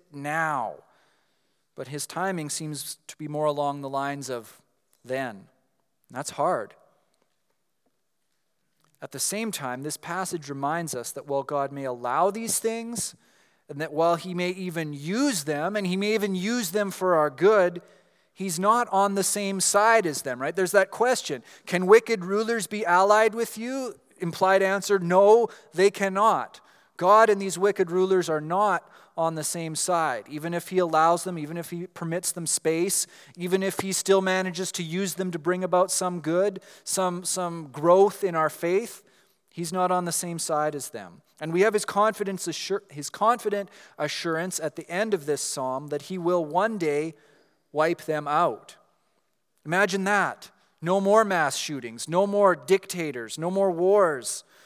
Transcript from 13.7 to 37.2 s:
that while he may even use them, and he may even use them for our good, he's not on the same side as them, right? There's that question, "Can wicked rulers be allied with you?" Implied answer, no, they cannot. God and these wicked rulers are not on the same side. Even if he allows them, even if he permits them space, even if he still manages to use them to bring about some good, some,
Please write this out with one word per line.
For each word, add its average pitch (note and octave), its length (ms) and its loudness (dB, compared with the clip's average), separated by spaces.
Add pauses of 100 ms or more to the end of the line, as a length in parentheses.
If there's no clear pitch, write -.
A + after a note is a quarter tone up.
that D3+ 120 -6
while E3 220 2
he F3 200 -8
may F3+ 160 -2
even E3+ 420 -6
use F3+ 520 -2
them, D#3 300 -4
and G3+ 120 -2
he F3+ 100 -2
may G#3 160 -2
even G3+ 220 -2
use G#3 340 -2
them G3 220 -2
for F#3 240 0
our D3+ 160 2
good, F3 500 2 (500)
he's F#3 280 -6
not A3+ 320 2
on G3 240 2
the G3 80 0
same G3 360 -4
side G#3+ 460 4
as D3 160 -2
them, B2 180 -6
right? D3+ 160 -4
There's E3 180 0
that G3 180 4
question, A3 500 0 (240)
"Can F3+ 220 0
wicked A3 360 6
rulers G#3+ 440 -2
be G#3 180 -6
allied G3+ 480 6
with A3+ 240 -6
you?" B3 380 -8 (240)
Implied F#3+ 420 2
answer, G3 380 0
no, G3+ 480 8 (260)
they F#3+ 160 4
cannot. G3 720 0 (340)
God G#3+ 320 8
and G3+ 140 2
these F#3+ 160 -4
wicked F#3+ 320 2
rulers F#3 400 2
are D#3 100 0
not F3+ 480 0 (300)
on E3 180 0
the D#3 80 -6
same E3 320 -6
side. D3+ 540 0
Even D3+ 240 -6
if E3+ 160 -6
he F#3 80 0
allows E3 460 4
them, F3+ 140 -6
even D#3 200 -8
if E3+ 140 -10
he F3 160 -8
permits E3+ 440 -4
them E3+ 140 -8
space, E3 600 0 (280)
even F3+ 280 -2
if G3 160 -2
he F#3+ 120 -6
still F#3+ 300 2
manages F#3 520 -2
to F3+ 100 -8
use E3+ 320 -4
them F#3 160 -4
to E3 80 -6
bring F3+ 240 0
about F3+ 280 2
some F3+ 300 -4
good, F#3 400 0 (220)
some, F3+ 400 -4